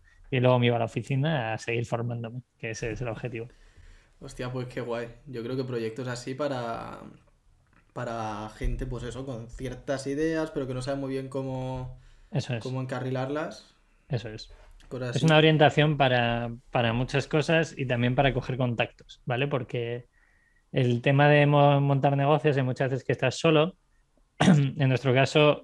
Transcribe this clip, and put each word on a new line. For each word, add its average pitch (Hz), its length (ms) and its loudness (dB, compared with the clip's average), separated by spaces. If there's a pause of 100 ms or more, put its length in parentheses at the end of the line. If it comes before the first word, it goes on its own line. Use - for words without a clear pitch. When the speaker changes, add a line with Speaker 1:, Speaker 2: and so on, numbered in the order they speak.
(320)
Speaker 1:
y 131 80 2
luego 123 180 6
me 120 100 4
iba 117 100 2
a - 20 0
la 117 60 -2
oficina 131 680 -4
a 107 60 -6
seguir 117 260 -4
formándome, 117 560 -6 (160)
que 113 140 -8
ese 113 200 -6
es 107 100 -8
el 123 80 -6
objetivo. 113 400 -8 (720)
Speaker 2:
Hostia, 127 300 -10
pues 127 160 -6
qué 127 140 -8
guay. 117 260 -6 (180)
Yo 120 180 -10
creo 127 140 -6
que 135 60 -2
proyectos 123 440 -6
así 127 280 -8
para, 120 640 -6 (920)
para 110 640 -8
gente, 123 300 -4
pues 123 180 -8
eso, 120 220 -10
con 117 240 -12
ciertas 127 580 -8
ideas, 156 440 -2
pero 135 160 -6
que 127 60 -6
no 127 80 -6
sabe 139 180 -4
muy 135 140 -6
bien 135 140 -6
cómo, 131 720 -8 (320)
Speaker 1:
Eso 131 220 -4
es. 113 100 -6
Speaker 2:
cómo 131 180 -6
encarrilarlas. 131 920 -6 (340)
Speaker 1:
Eso 117 200 -6
es. - 240 -16 (360)
Speaker 2:
Cosas 127 200 -8
Speaker 1:
Es 123 80 -4
Speaker 2:
así. 143 80 0
Speaker 1:
una 156 120 8
orientación 151 600 6
para, 120 540 2 (180)
para 117 240 0
muchas 127 340 -2
cosas 160 500 2
y 135 100 -4
también 123 260 0
para 139 200 4
coger 127 240 -4
contactos, 120 680 -4
¿vale? 131 220 -2
Porque 120 580 -6 (640)
el 123 300 2
tema 143 260 6
de 147 200 8
mo-, 143 340 6
montar 139 340 2
negocios 139 420 2
hay 135 60 0
muchas 127 280 -2
veces 131 120 -6
que 135 100 0
estás 127 260 -2
solo. 160 360 4 (600)
<clears throat> - 20 -2
En 143 480 4
nuestro 131 260 2
caso, 143 500 4